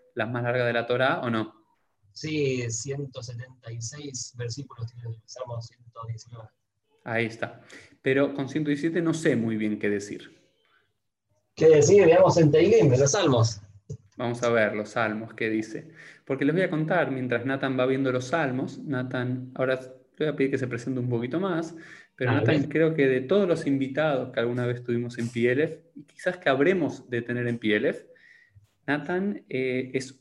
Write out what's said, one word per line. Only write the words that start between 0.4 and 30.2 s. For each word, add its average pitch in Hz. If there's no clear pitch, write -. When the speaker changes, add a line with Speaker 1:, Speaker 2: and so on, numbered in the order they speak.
Speaker 1:
larga 123
de 117
la 117
Torá, 131
¿o 127
no? 110
Speaker 2:
Sí, 139
ciento 135
setenta 117
y 117
seis 139
versículos 120
tiene 120
el 113
Salmo 120
ciento -
diecinueve. 113
Speaker 1:
Ahí 113
está. -
Pero 135
con 135
ciento 151
diecisiete 165
no 160
sé 156
muy 113
bien 107
qué 104
decir. -
Speaker 2:
¿Qué 156
decir? 160
Veamos 175
en 156
Teilim, 170
en 127
los 139
Salmos. 135
Speaker 1:
Vamos 120
a 120
ver 107
los 104
Salmos, 110
qué 113
dice. 110
Porque 135
les 147
voy 190
a 185
contar, 156
mientras 127
Nathan 135
va 127
viendo 135
los 127
Salmos, 151
Nathan, 127
ahora 131
le -
voy 147
a -
pedir 135
que 135
se 123
presente 123
un 123
poquito 123
más, 165
pero 127
Speaker 2:
Dale. 113
Speaker 1:
Nathan 151
creo 160
que 139
de 131
todos 190
los 160
invitados 135
que -
alguna 120
vez 123
tuvimos 120
en 117
P 117
L 139
F, 160
y -
quizás -
que -
habremos 143
de 120
tener 120
en 117
P 104
L 123
F, -
Nathan, 180
eh, 127
es -